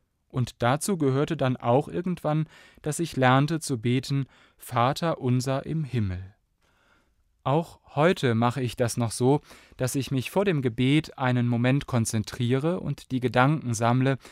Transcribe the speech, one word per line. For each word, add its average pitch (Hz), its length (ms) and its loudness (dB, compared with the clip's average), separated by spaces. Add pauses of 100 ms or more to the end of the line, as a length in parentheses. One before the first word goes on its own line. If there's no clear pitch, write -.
(280)
Und - 340 -4
dazu 147 340 2
gehörte 143 400 0
dann 127 220 0
auch 127 300 2
irgendwann, 160 600 -2 (320)
dass 151 200 -4
ich 165 160 -6
lernte 135 440 4
zu 127 180 -4
beten, 131 460 0 (320)
„Vater 135 640 -2
unser 131 460 0
im 156 180 -4
Himmel.“ 95 500 -4 (1120)
Auch 151 360 -2 (140)
heute 143 400 2
mache 120 280 0
ich 120 140 -4
das 120 200 -2
noch 117 160 -2
so, 135 300 2 (340)
dass 127 180 -2
ich 135 160 -4
mich 131 200 -2
vor 202 160 0
dem 156 160 0
Gebet 127 560 0
einen 123 300 2
Moment 123 380 2
konzentriere 127 920 -2
und - 300 -8
die 131 100 -2
Gedanken 127 540 2
sammle, 127 420 2 (160)